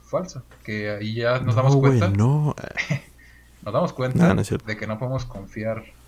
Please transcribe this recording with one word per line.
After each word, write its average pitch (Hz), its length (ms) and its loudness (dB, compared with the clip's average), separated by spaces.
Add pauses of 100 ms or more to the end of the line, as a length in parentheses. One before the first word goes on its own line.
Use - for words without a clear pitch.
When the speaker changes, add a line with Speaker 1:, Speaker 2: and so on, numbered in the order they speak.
Speaker 1:
falsa. 160 400 -6 (200)
Que 104 260 -6
ahí 107 260 -6
ya 120 240 2
nos 117 160 0
Speaker 2:
No, 131 80 2
Speaker 1:
damos 139 120 6
Speaker 2:
güey, 135 240 6
Speaker 1:
cuenta. 95 100 2
Speaker 2:
no. 131 500 2
Speaker 1:
<laughs> - 60 -10 (1000)
Nos 104 100 -8
damos 160 180 0
cuenta 135 380 2
Speaker 2:
No, - 60 4
no - 60 0
es 107 60 -2
cierto. - 200 -4
Speaker 1:
de 107 100 -6
que 104 100 -8
no 107 120 -6
podemos 127 260 -6
confiar 107 580 -8 (240)